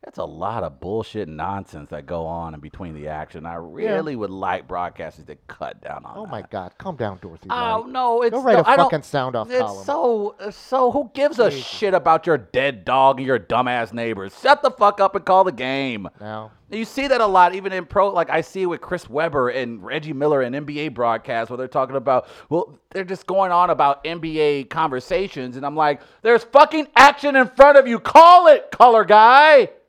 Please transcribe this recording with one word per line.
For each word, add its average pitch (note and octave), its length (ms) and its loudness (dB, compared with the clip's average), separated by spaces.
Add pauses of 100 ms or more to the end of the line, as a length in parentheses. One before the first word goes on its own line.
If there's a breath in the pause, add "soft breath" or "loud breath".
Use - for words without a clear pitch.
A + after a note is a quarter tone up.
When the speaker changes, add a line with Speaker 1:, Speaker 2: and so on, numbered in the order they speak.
Speaker 1:
It's - 160 -20
a F2 60 -8
lot F2+ 380 -10
of D2 160 -14
bullshit G#2 480 -10
and D#2 100 -16
nonsense F2 520 -12
that D2 160 -16
go E2+ 220 -10
on E2 260 -12
in D2+ 60 -18
between D#2 340 -18
the D2+ 140 -16
action. D2+ 400 -14
I E2+ 80 -14
Speaker 2:
Yeah. E2+ 400 -10
Speaker 1:
really D#3 200 -8
would G#2+ 140 -10
like F#2 380 -8
broadcasters E2+ 580 -12
to D2+ 100 -20 (120)
cut - 340 -14
down D2 240 -16
on - 120 -20
Speaker 2:
Oh, G#3+ 100 -18
my B2 140 -14
Speaker 1:
that. - 100 -20
Speaker 2:
God. F2+ 260 -12
Calm F#3 180 -14
down, G#2+ 240 -10
Dorothy E2+ 300 -20
Speaker 1:
Oh, A3+ 320 -4
Speaker 2:
Wright. B3 100 -16
Speaker 1:
no, B3 300 -2
it's A#3 100 0
Speaker 2:
Go B3+ 120 -6
write B3 140 4
Speaker 1:
so, F3 40 4
Speaker 2:
a D3+ 60 2
Speaker 1:
I B3 100 6
don't - 80 4
Speaker 2:
fucking D#3+ 160 -4
sound C3 340 -6
off A2 140 -6
Speaker 1:
it's B3+ 100 -4
Speaker 2:
column. G2 260 -8
Speaker 1:
so, A#3 540 -4
it's G#3 160 -14
so, B3+ 360 -2
who C4+ 240 -6
gives C#4 240 -2
a G#3+ 100 4
Speaker 2:
Jesus. C3+ 160 -12
Speaker 1:
shit - 300 -6
about D#3+ 320 0
your D#3+ 100 0
dead B2 480 -6
dog C3+ 340 2
and C3+ 60 -8
your B2+ 140 0
dumbass A#2+ 520 -4
neighbors? A2+ 480 -10
Shut C#4 220 2
the - 80 0
fuck G3+ 320 -2
up G3 140 0
and F#3+ 100 -8
call F#3+ 180 2
the F#3 80 -2
game. B2+ 560 -8 (140)
Speaker 2:
No. G#2+ 300 -16 (180)
Speaker 1:
You A3 160 -10
see C4+ 220 -8
that C4 120 0
a A3+ 80 0
lot, F#3 280 2
even F#3+ 180 -10
in F#3 120 -8
pro, G3 240 0
like, F3 200 -4
I D#3+ 120 -2
see F#3+ 200 -10
it F#3 60 -4
with E3+ 140 -8
Chris - 280 -12
Webber C#3+ 400 -4
and A#2 340 -10
Reggie D3+ 300 -10
Miller C#3 300 -2
in A#2+ 100 -8
N C#3+ 120 -10
B D3 140 -12
A D3+ 100 -8
broadcasts A#2 600 -6
where B2 80 -12
they're B2+ 100 -10
talking C3 280 -4
about, B2+ 320 -2 (220 loud breath)
well, D3+ 280 -6 (140)
they're F#3+ 120 -10
just F#3 220 -14
going F#3 260 -2
on F3 200 2
about C#3+ 340 -2
N E3 140 -10
B D#3 200 -8
A D3 260 0
conversations, D3+ 920 -8
and C3+ 80 -12
I'm C#3+ 120 -10
like, D3 240 -2 (200 soft breath)
"There's A3+ 220 2
fucking D4+ 520 4
action C#4 400 4
in C4 120 4
front C#4+ 320 8
of C4+ 80 2
you. A#3 120 -4
Call E4+ 480 8
it, D4 220 6
color A3+ 340 6
guy." A#3+ 680 6 (180)